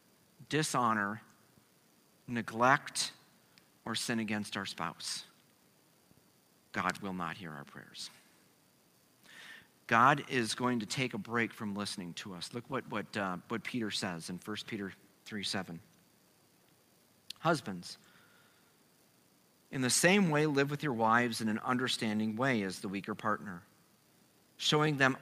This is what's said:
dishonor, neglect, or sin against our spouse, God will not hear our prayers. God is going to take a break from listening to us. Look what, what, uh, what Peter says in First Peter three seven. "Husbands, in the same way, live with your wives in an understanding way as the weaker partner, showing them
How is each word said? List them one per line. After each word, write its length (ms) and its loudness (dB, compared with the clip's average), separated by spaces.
dishonor, 760 2
neglect, 840 2
or 120 -6
sin 240 -2
against 360 -4
our 100 -2
spouse, 600 -8
God 280 -2
will 140 -6
not 220 -4
hear 160 -12
our 140 -12
prayers. 440 -16
God 420 8
is 260 0
going 240 0
to 60 -4
take 280 -4
a 60 -6
break 340 -2
from 220 -6
listening 380 -6
to 200 -10
us. 200 -12
Look 160 -8
what, 200 -6
what, 280 -6
uh, 200 -2
what 120 -4
Peter 300 -4
says 380 -4
in 100 -8
First 280 -10
Peter 260 -8
three 180 -8
seven. 360 -6
"Husbands, 580 -2
in 100 -4
the 80 2
same 400 6
way, 160 4
live 240 4
with 140 -4
your 100 -2
wives 480 4
in 80 0
an 160 0
understanding 720 0
way 260 2
as 160 -4
the 100 -8
weaker 280 -6
partner, 480 -4
showing 400 4
them 240 6